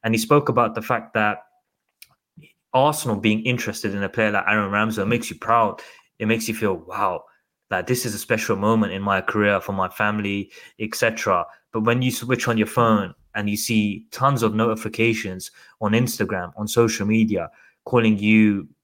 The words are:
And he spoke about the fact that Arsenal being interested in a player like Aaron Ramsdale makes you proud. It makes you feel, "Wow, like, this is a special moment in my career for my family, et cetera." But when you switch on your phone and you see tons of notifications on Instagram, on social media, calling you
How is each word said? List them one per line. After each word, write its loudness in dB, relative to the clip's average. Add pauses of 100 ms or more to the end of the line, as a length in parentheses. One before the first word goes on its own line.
And 0
he 0
spoke 4
about 2
the -6
fact -4
that 0 (1300)
Arsenal 2
being 2
interested -4
in -4
a -4
player 0
like 0
Aaron 0
Ramsdale 0
makes -2
you -12
proud. 2 (380)
It -4
makes 0
you -4
feel, -2
"Wow, -4 (480)
like, -4
this -2
is -4
a -8
special -2
moment 2
in -6
my 0
career 2
for -8
my -2
family, -4 (280)
et -8
cetera." 0 (260)
But -4
when 2
you 0
switch -2
on 0
your 2
phone 2 (220)
and -4
you -2
see -2
tons 0
of 2
notifications -2 (300)
on 0
Instagram, -2
on -6
social 2
media, 2 (360)
calling 2
you 4 (160)